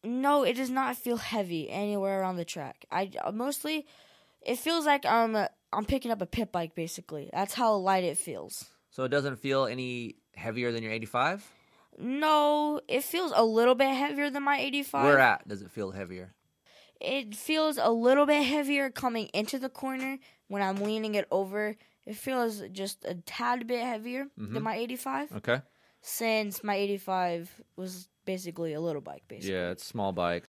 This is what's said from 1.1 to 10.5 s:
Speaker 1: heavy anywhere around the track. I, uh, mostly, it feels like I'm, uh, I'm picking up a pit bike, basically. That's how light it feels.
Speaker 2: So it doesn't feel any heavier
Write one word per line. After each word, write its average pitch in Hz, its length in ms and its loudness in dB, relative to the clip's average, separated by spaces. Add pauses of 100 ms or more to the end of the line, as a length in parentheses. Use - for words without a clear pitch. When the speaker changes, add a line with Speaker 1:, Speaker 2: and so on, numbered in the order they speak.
Speaker 1:
heavy 185 520 -2
anywhere 196 520 -2
around 185 160 -2
the 170 80 -4
track. - 460 -10
I, 190 200 -2 (120)
uh, - 80 -2
mostly, 285 540 -4 (560)
it 240 160 -2
feels 320 300 0
like 285 180 4
I'm, 226 300 4
uh, 202 140 2 (220)
I'm 208 140 -2
picking 262 240 0
up 220 140 0
a - 20 -2
pit 208 260 -4
bike, 170 220 -4
basically. 160 580 -8
That's 202 220 -2
how 226 220 4
light 190 280 4
it 156 140 0
feels. - 480 -8 (240)
Speaker 2:
So - 140 -4
it 127 60 0
doesn't 139 280 2
feel 135 300 2
any 123 480 -6 (200)
heavier 120 360 -2